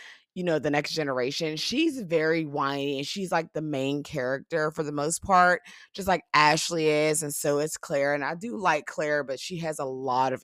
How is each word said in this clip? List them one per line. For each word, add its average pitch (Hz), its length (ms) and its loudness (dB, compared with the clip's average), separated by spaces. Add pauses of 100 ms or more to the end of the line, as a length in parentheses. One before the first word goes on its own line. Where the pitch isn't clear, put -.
(340)
you 185 80 -6
know, 170 160 2
The 143 120 0
Next 147 220 0
Generation? 147 640 -2
She's 269 440 0
very 160 460 0
whiny, 139 520 -2
and 143 80 -6
she's, 190 240 -6
like, 165 220 0
the 156 100 -6
main 143 400 -2
character 143 680 -2
for 160 100 -4
the 147 80 -4
most 147 320 -2
part, 180 400 6 (320)
just 190 140 -6
like 180 160 2 (100)
Ashley 156 540 4
is, 151 340 2
and 147 100 -6
so 147 280 0
is 156 160 -4
Claire. 143 380 0
And 143 100 -2
I 147 100 -2
do 214 220 -10
like 170 300 0
Claire, 147 360 0
but 131 160 -6
she - 200 -8
has 160 200 -6
a 151 60 -4
lot 131 480 0
of 127 120 -4